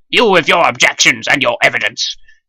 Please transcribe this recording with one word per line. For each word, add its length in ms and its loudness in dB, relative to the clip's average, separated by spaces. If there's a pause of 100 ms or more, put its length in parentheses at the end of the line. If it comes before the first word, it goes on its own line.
you 220 2
with 180 2
your 180 2
objections 640 -2
and 140 0
your 200 0
evidence. 540 -4 (320)